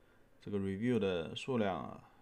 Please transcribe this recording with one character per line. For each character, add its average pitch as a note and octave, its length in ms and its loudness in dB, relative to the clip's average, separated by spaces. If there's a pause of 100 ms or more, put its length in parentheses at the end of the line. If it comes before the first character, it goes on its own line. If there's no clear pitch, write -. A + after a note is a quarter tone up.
(400)
这 - 100 -12
个 G2+ 80 -2
review G2 400 2
的 F#2 380 0
数 B2+ 220 -2
量 F#2+ 200 2
啊， - 320 -10 (120)